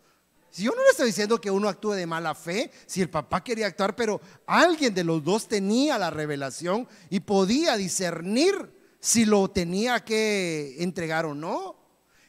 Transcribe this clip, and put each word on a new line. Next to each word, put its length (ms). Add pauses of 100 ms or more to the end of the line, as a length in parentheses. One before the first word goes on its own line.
(500)
Si 120
yo 100
no 100
le 80
estoy 160
diciendo 340
que 100
uno 200
actúe 220
de 140
mala 280
fe, 360 (140)
si 160
el 80
papá 340
quería 240
actuar, 300
pero 240 (260)
alguien 460
de 120
los 200
dos 240
tenía 500
la 120
revelación 760 (220)
y 120
podía 560
discernir 1000 (260)
si 240
lo 260
tenía 540
que 800
entregar 420
o 100
no. 420 (520)